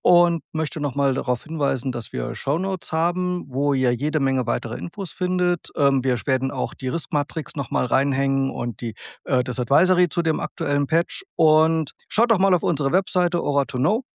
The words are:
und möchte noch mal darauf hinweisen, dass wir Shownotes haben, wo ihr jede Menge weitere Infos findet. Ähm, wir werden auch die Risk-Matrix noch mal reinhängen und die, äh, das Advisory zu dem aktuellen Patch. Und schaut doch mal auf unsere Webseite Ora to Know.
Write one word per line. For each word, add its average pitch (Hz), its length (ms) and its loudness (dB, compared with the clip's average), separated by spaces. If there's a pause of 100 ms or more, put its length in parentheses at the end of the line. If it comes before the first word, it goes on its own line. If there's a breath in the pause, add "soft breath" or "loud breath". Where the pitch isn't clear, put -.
und 175 520 4
möchte 160 260 -4
noch 143 160 -4
mal 139 180 2
darauf 127 300 -2
hinweisen, 139 480 -2
dass 120 220 -6
wir 117 240 -4
Shownotes 180 560 -4
haben, 175 560 -2
wo 143 260 0
ihr 131 180 2
jede 143 280 -2
Menge 131 260 0
weitere 120 320 -4
Infos 180 320 -8
findet. 180 640 -2
Ähm, 139 300 2
wir 127 200 2
werden 135 280 0
auch 127 220 -4
die - 120 -8
Risk-Matrix 151 680 -4
noch 143 160 -6
mal 131 140 0
reinhängen 135 680 2
und 120 280 -6
die, 113 140 -4 (300 loud breath)
äh, 135 180 2
das 127 160 -4
Advisory 170 500 4
zu 170 140 -2
dem 156 160 0
aktuellen 143 480 -2
Patch. - 380 -2 (100)
Und 156 600 2 (140)
schaut 233 220 2
doch 202 80 4
mal 190 160 4
auf 170 80 0
unsere 147 300 0
Webseite 175 500 0
Ora 143 220 0
to 123 140 -6
Know. 190 260 0 (140)